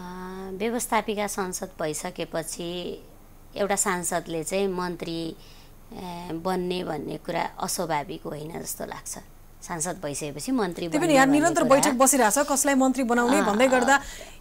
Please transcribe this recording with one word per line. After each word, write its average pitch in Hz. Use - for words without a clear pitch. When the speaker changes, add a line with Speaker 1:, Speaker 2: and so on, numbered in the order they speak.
Speaker 1:
व्यवस्थापिका 214
संसद 190
भइसकेपछि 170
एउटा 196
सांसदले 170
चाहिँ 196
मन्त्री, 175
ए, 175
बन्ने 180
भन्ने 160
कुरा 170
अस्वाभाविक 160
होइन 151
जस्तो -
लाग्छ। -
सांसद 175
भइसकेपछि 147
मन्त्री 196
Speaker 2:
त्यही 165
पनि 294
Speaker 1:
बन्ने 320
Speaker 2:
यहाँ 269
Speaker 1:
भन्ने 285
Speaker 2:
निरन्तर 330
Speaker 1:
कुरा 262
Speaker 2:
बैठक 277
बसिरहेछ, 254
कसलाई 285
मन्त्री 262
बनाउने 240
Speaker 1:
अँ, 294
Speaker 2:
भन्दै 220
गर्दा 254
Speaker 1:
अँ। 269